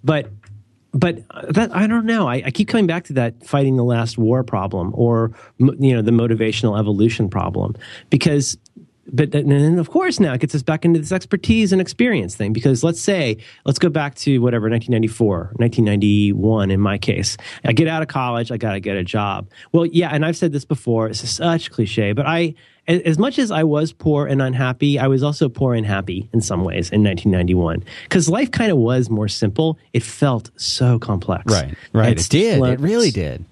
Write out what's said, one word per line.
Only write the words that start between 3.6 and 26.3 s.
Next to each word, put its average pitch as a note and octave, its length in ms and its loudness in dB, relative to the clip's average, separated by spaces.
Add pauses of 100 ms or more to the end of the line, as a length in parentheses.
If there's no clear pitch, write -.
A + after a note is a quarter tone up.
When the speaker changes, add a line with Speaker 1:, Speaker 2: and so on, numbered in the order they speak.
Speaker 1:
the B2 80 2
last A#2 340 -2
war A#2+ 260 2
problem G2 520 -4
or, A2+ 360 2 (280)
m-, C3+ 200 4
you C3+ 160 4
know, A2+ 60 0
the G#2+ 100 2
motivational A2 680 2
evolution G#2 500 2
problem F#2+ 460 -4 (340)
because, C#3+ 480 2 (520)
but C#3+ 220 0
th-, D3 120 0
and C#3+ 80 2
then D3+ 280 4
of D#3+ 100 -2
course F#4 300 0
now D#3+ 140 4
it B2 80 -2
gets C#3+ 140 -2
us C#3 80 -2
back - 200 -2
into E3+ 160 4
this D3+ 140 -6
expertise G3+ 580 0
and F#3+ 100 4
experience F3+ 540 -2
thing, G2+ 160 -4
because A#2+ 320 2
let's E3 160 0
say, C#3+ 380 0 (280)
let's C3+ 140 0
go F3+ 100 4
back C#3+ 260 -4
to C#3 240 0
whatever, A#2 300 0
nineteen A2+ 220 -2
ninety-four, A2 680 0
nineteen A#2 260 2
ninety-one G#2 840 2
in G2 100 2
my G2+ 160 0
case. - 400 -4 (260)
I A#2+ 100 0
get D#3+ 140 2
out D#3+ 140 -2
of D3+ 80 -6
college, A#2+ 420 -2
I A#2 60 -6
gotta G2+ 240 -4
get G2 160 -4
a F#2 80 -2
job. G2 420 -4 (240)
Well, E3+ 140 2
yeah, E3+ 260 0
and D3+ 140 0
I've E3 100 -2
said E3 160 -2
this C#3+ 140 -6
before, A2+ 420 -2
it's A2 220 -8
such E3 420 -2
cliche, G#2 400 -2
but C3 160 -2
I, E3 280 -2 (340)
a-, F3 180 2
as D#3+ 100 2
much C4+ 220 0
as A#3+ 100 0
I D#3+ 140 0
was D3+ 300 0
poor D3 340 0
and C3+ 140 0
unhappy, B2+ 580 0
I C3 80 2
was C3+ 160 2
also D3 240 0
poor B2+ 260 0
and A2 120 0
happy G2 480 -4